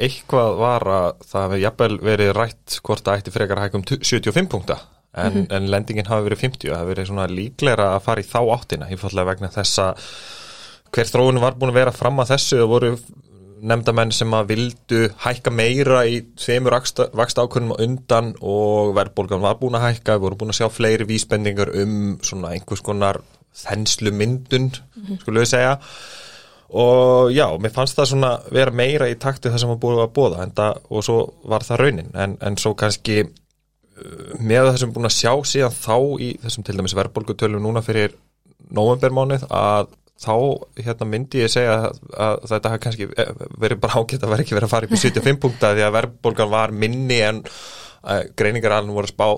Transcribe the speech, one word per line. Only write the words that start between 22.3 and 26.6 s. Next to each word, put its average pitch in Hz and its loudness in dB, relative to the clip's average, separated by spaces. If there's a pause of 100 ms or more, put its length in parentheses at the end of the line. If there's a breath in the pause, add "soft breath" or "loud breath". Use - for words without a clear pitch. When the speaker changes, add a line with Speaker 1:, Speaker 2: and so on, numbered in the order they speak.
Speaker 1:
einhvers 95 -8
konar 101 0 (340)
þenslumyndun, 110 -2 (260)
Speaker 2:
Mhm. 196 -8
Speaker 1:
skulum 113 2
við 117 2
segja. 131 2 (920 loud breath)